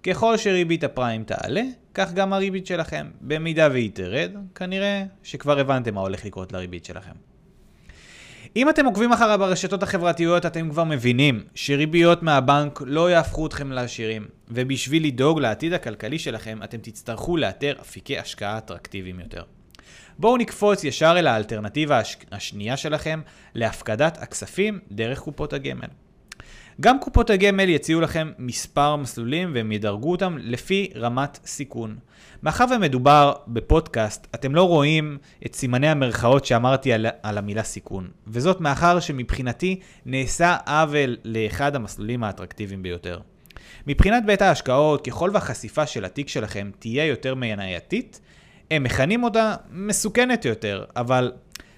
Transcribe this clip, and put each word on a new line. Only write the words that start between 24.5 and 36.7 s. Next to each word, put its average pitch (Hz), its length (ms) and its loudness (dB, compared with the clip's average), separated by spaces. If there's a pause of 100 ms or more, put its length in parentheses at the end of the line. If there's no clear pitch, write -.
דרך 113 260 -4
קופות 147 340 -8
הגמל. 135 360 -10 (920)
גם 262 200 4
קופות - 300 2
הגמל 196 380 4
יציעו 160 320 2
לכם 156 380 -2
מספר 143 580 -2
מסלולים 143 580 -4
והם 110 180 -2
ידרגו 107 380 -2
אותם 180 300 -2
לפי 180 560 -2
רמת 123 480 -4
סיכון. 117 520 -10 (460)
מאחר 156 220 2 (120)
ומדובר 143 560 6 (160)
בפודקאסט, 117 880 0
אתם 135 200 -4
לא 170 80 6
רואים 156 560 4 (280)
את - 80 -10
סימני 127 340 2
המרכאות 131 560 4
שאמרתי 127 480 2